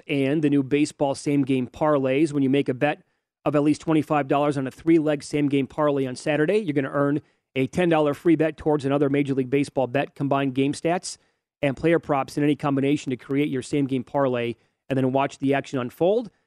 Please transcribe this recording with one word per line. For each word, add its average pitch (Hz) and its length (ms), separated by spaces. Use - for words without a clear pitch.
and 143 360
the 147 60
new 143 120
baseball 139 540
same-game 135 520
parlays. 147 640
When 143 120
you 131 60
make 139 200
a 135 60
bet 147 260
of 143 100
at 147 80
least 147 180
twenty-five 147 460
dollars 147 300
on 131 100
a 123 40
three-leg 151 520
same-game 143 420
parlay 143 400
on 127 100
Saturday, 156 420
you're 185 160
gonna 139 180
earn 143 300
a 131 120
ten 180 220
dollar 151 240
free 165 220
bet 156 220
towards 151 280
another 143 240
Major 139 240
League 127 160
Baseball 135 380
bet. 139 260
Combine 139 380
game 135 220
stats 170 440
and 139 120
player 165 240
props 139 380
in 147 60
any 147 120
combination 143 540
to 127 80
create 143 320
your 131 140
same-game 135 400
parlay 123 500
and 139 80
then 131 140
watch 135 280
the 135 160
action 139 240
unfold. 185 500